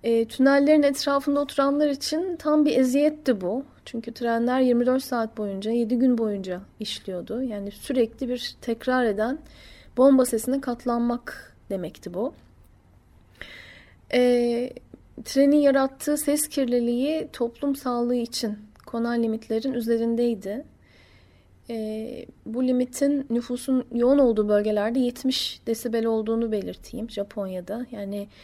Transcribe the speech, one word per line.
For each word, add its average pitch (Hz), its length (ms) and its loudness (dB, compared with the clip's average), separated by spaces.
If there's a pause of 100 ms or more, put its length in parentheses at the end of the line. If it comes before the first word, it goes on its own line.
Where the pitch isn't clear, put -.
E, 226 220 2
tünellerin 277 580 6
etrafında 277 560 0
oturanlar 285 500 2
için 320 460 -4
tam 302 300 2
bir 302 120 2
eziyetti 269 640 2
bu. 214 220 -4 (220)
Çünkü 226 280 -10
trenler 240 480 0
yirmi 240 240 4
dört 254 180 2
saat 226 340 -4
boyunca, 202 340 -6
yedi 233 280 0
gün 247 180 4
boyunca 196 440 -4 (180)
işliyordu. 202 640 -8
Yani 208 300 -6
sürekli 240 580 -2
bir 247 320 -6
tekrar 247 440 0
eden 220 340 0 (580)
bomba 262 280 8
sesine 247 360 -2
katlanmak 240 920 -4 (140)
demekti 180 440 -8
bu. 226 200 -6 (1800)
E, 240 560 2 (560)
trenin 285 340 4
yarattığı 277 580 2
ses 294 300 0
kirliliği 247 840 0
toplum 262 420 -4
sağlığı 240 400 -2
için 233 420 -4 (280)
konan 233 380 -2
limitlerin 226 500 -4
üzerindeydi. 233 920 -2 (1040)
E, 220 560 -8 (200)
bu 247 220 -2
limitin 269 640 0
nüfusun 247 640 -2
yoğun 247 260 4
olduğu 214 300 4
bölgelerde 208 500 2
yetmiş 254 680 -2
desibel 226 380 -2
olduğunu 226 460 0
belirteyim 196 580 -6
Japonya'da. 196 840 -6
Yani 202 360 -8 (160)